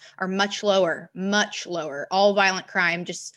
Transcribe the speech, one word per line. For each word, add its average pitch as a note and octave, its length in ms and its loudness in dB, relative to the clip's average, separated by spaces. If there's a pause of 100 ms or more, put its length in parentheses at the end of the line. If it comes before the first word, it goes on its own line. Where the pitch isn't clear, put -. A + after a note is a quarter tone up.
(200)
are F#3+ 80 -4
much G3 340 -2
lower, F3 540 2
much G3+ 500 -2
lower. D3+ 460 -8
All G3 240 4
violent F#3+ 320 2
crime F3 380 0
just - 320 -12